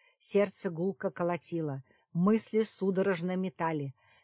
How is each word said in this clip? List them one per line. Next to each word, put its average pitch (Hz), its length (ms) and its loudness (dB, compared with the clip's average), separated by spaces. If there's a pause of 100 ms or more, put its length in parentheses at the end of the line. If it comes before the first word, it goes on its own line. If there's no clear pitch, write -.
(200)
Сердце 202 500 0
гулко 185 400 -2
колотило, 165 720 -4 (300)
мысли 214 500 4
судорожно 190 720 0
метали. 165 600 -2 (300)